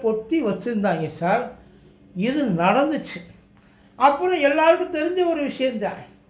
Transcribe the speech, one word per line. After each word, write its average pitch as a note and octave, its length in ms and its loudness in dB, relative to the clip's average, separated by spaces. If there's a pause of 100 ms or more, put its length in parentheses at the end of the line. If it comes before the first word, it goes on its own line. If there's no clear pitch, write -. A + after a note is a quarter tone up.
பொத்தி A3 400 0
வச்சிருந்தாங்க F#3+ 680 -2
சார். F#3 320 0 (680)
இது B3+ 280 -2 (140)
நடந்துச்சு. A#3 640 0 (800)
அப்புறம் D#4 420 2
எல்லாருக்கும் D#4+ 560 4
தெரிஞ்ச F4 320 0
ஒரு D#4+ 140 0
விஷயம்தான், A#3+ 580 -4 (300)